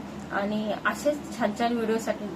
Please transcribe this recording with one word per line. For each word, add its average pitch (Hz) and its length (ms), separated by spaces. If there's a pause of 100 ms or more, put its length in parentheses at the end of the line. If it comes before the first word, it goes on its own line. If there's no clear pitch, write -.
(320)
आणि 208 400 (140)
असेच 285 520
छान 220 200
छान 233 140
व्हिडिओसाठी 220 640